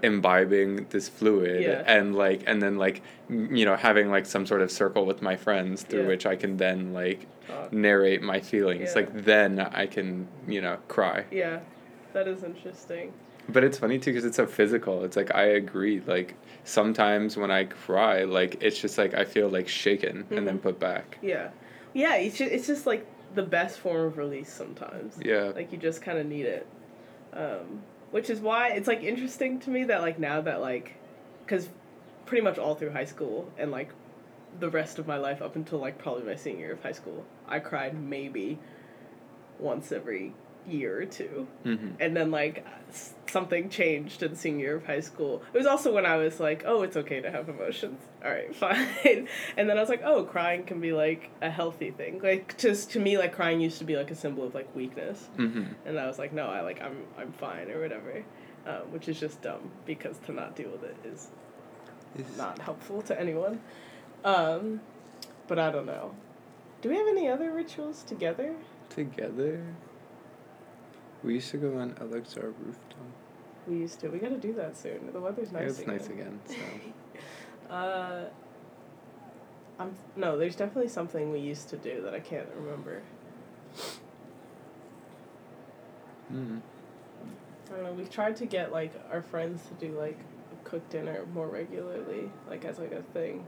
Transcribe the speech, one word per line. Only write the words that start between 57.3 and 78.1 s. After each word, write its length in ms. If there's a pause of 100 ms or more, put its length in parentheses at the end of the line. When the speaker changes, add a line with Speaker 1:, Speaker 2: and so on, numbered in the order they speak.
Speaker 2:
fine," 400
or 100
whatever. 420 (440)
Um, 240
which 180
is 100
just 220
dumb, 300 (160)
because 400
to 40
not 240
deal 140
with 140
it 200
is 260 (880)
Speaker 1:
It's 220
Speaker 2:
not 220
helpful 440
to 160
anyone. 420 (600)
Um, 580 (640)
but 100
I 140
don't 160
know. 260 (680)
Do 80
we 80
have 100
any 200
other 240
rituals 520
together? 500 (360)
Speaker 1:
Together? 720 (1600)
We 120
used 160
to 60
go 220
on 220
Alexar 580
rooftop. 380 (720)
Speaker 2:
We 100
used 240
to. 80
We 100
gotta 180
do 160
that 240
soon. 360
The 60
weather's 320
Speaker 1:
Yeah, 100
Speaker 2:
nice 180
Speaker 1:
it's 80
nice 200
Speaker 2:
again. 400
Speaker 1:
again, 100 (1120)
so. 40
Speaker 2:
<laughs> 0
Uh, 520 (1500)